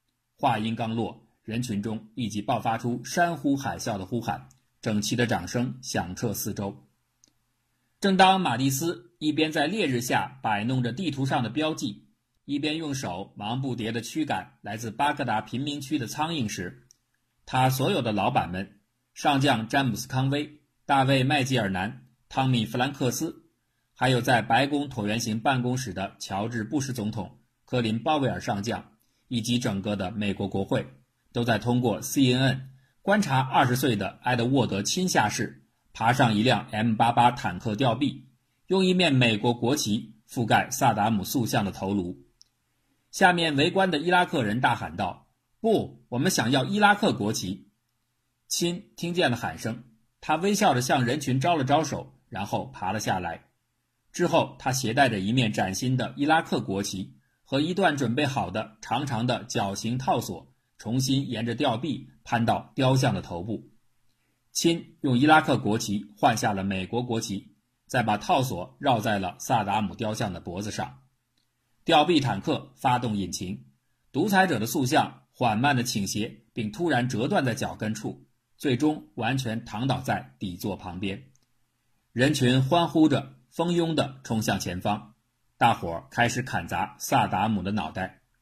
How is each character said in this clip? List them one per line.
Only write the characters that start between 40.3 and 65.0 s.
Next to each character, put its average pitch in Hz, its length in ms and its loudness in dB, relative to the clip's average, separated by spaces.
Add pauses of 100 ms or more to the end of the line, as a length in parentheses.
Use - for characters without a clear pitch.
盖 107 260 2
萨 123 220 2
达 104 160 2
姆 104 140 0
塑 117 220 -2
像 110 180 0
的 95 80 -2
头 98 220 -4
颅。 90 320 -4 (840)
下 180 220 6
面 165 220 0
围 156 140 4
观 185 220 2
的 151 80 0
伊 170 100 -2
拉 180 160 4
克 151 180 -2
人 107 160 0
大 131 160 2
喊 82 200 -8
道 92 320 -6 (340)
：“不， 175 480 0
我 120 80 -4
们 185 140 2
想 110 180 0
要 131 160 2
伊 202 140 -2
拉 208 160 6
克 185 180 2
国 104 200 -2
旗。” - 360 -8 (800)
亲 - 480 -4
听 170 180 -6
见 165 160 2
了 120 80 0
喊 85 220 -6
声， 117 240 -8 (380)
他 156 140 0
微 196 200 2
笑 185 180 4
着 123 80 2
向 131 240 2
人 135 140 0
群 135 200 0
招 170 160 2
了 139 80 0
招 143 200 4
手， - 360 -8 (100)
然 98 180 -6
后 101 260 -4
爬 92 180 -4
了 107 80 -2
下 101 200 -2
来。 82 300 -10 (640)
之 175 140 0
后， 165 320 2
他 175 140 -2
携 113 240 -2
带 139 140 6
着 104 100 -2
一 98 120 0
面 117 220 2
崭 95 220 -2
新 127 200 0
的 117 220 -2
伊 143 80 0
拉 160 160 4
克 160 180 -2
国 98 220 -4
旗 - 340 -8 (280)
和 139 180 -2
一 175 140 0
段 170 200 2
准 123 200 0
备 147 100 0
好 120 240 -2
的 104 320 -8
长 131 240 -4
长 120 220 -2
的 113 160 -2
绞 101 320 -4
刑 120 240 -4
套 135 200 0
索， - 320 -10 (280)
重 120 200 -2
新 135 300 0
沿 113 160 -4
着 117 80 -2
吊 143 240 0
臂 135 320 -6 (140)
攀 117 200 0
到 107 300 0
雕 131 220 4
像 131 180 4
的 92 80 -4
头 87 220 -8
部。 107 280 -8 (800)
亲 - 500 -2